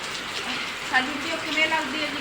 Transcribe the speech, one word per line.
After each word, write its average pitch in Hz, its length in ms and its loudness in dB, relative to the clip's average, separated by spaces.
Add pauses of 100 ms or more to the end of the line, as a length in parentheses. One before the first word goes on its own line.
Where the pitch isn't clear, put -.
(920)
ਸਾਡੀ 254 180 6
ਵੀਡੀਓ 320 280 -2
ਕਿਵੇਂ 311 320 2
ਲੱਗਦੀ 311 340 2
ਹੈ 294 40 0
ਜੀ, 285 140 -2